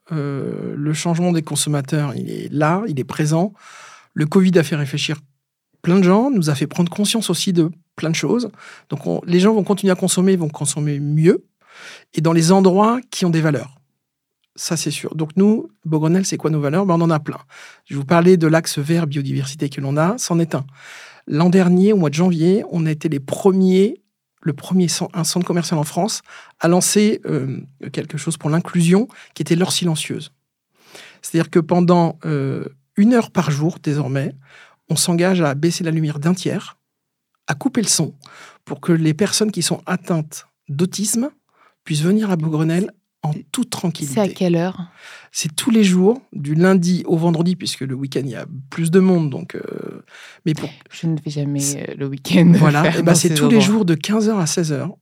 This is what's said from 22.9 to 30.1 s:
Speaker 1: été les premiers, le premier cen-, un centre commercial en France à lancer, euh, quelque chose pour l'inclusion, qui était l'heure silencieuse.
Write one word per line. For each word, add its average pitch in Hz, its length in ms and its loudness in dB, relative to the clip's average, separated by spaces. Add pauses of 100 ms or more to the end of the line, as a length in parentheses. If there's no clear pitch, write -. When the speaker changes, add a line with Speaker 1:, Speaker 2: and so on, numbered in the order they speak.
Speaker 1:
été 151 160 -6
les 139 140 -4
premiers, 190 800 2 (400)
le 151 100 -4
premier 180 380 0
cen-, - 240 -4
un 170 100 -4
centre 175 220 -2
commercial 175 340 -2
en 147 60 0
France 180 360 -4 (380)
à - 80 0
lancer, 208 580 2
euh, 135 360 -4 (320)
quelque 156 240 -8
chose 160 180 -6
pour - 140 -6
l'inclusion, 175 580 2 (260)
qui - 100 -10
était 165 120 2
l'heure 175 160 0
silencieuse. - 600 -4 (880)